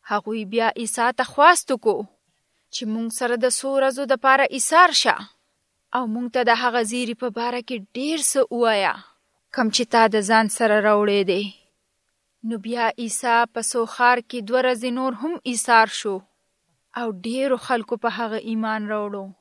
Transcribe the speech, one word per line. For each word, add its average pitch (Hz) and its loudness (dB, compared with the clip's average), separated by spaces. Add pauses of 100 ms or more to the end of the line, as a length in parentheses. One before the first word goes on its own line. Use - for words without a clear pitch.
هغوی 214 -4
بیا 226 0
عیسی 233 -2
ته 262 -2
خواست 330 4
وکړو 220 0 (720)
چې - -10 (100)
«موږ 226 -6 (100)
سره 240 0
د 233 0 (120)
څو 269 -6
ورځو 269 0
دپاره 269 4
ایثار 320 6
شه، - 2 (760)
او 254 -2
موږ 240 -6
ته 254 0
د 233 4
هغه 240 0
زیري 233 -4
په 247 -6
باره 240 -6
کې 247 -8 (180)
ډېر 302 -4 (120)
څه 277 0 (100)
ووایه، 220 2 (600)
کم 233 0
چې 233 -2
تا 226 6
د 214 0 (120)
ځان 220 4 (100)
سره 214 2
راوړی 208 2
دی.» 196 0 (1000)
نو 226 -6 (100)
بیا 233 -2 (160)
عیسی 233 -2 (140)
په 233 -6
سوخار 240 0
کې 240 -10
دوه 247 0
ورځې 254 0
نور 262 -2
هم 320 -4 (160)
ایثار 226 4 (100)
شو، 202 -6 (760)
او 240 -6
ډېرو 240 -2 (100)
خلکو 240 -2
په 233 -4
هغه 226 -6 (120)
ایمان 220 -4
راوړو. 202 -6 (160)